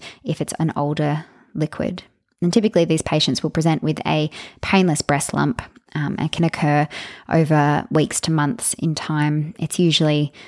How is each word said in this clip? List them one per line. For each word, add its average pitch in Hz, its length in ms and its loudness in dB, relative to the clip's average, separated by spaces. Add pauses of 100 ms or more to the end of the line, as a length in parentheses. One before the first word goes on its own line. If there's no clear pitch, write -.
(260)
if - 160 -4
it's - 180 -8
an 160 160 0
older 151 500 -2 (280)
liquid. - 500 -4 (380)
And 175 100 2
typically 202 320 4
these 160 180 0
patients 143 400 0
will 160 80 -2
present 160 320 0
with 151 240 -2
a 156 240 0 (320)
painless 185 400 2
breast - 320 -2
lump, 143 280 0 (340)
um, 147 240 -4
and 156 100 -2
can - 140 0
occur 151 460 2 (400)
over 147 600 2
weeks - 320 0
to - 100 -2
months 147 420 0
in 160 220 -2
time. 151 600 -2
It's - 220 -6
usually, 151 540 2 (140)